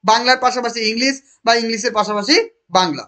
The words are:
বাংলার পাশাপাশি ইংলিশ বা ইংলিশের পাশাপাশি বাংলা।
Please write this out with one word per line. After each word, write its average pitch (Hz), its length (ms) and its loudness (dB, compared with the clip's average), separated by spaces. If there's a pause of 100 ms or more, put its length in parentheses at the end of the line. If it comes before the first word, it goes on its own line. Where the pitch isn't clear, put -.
বাংলার 240 420 4
পাশাপাশি 240 340 -2 (120)
ইংলিশ 262 240 -2 (300)
বা 233 60 4 (100)
ইংলিশের 226 360 -4
পাশাপাশি 208 380 0 (420)
বাংলা। 151 300 0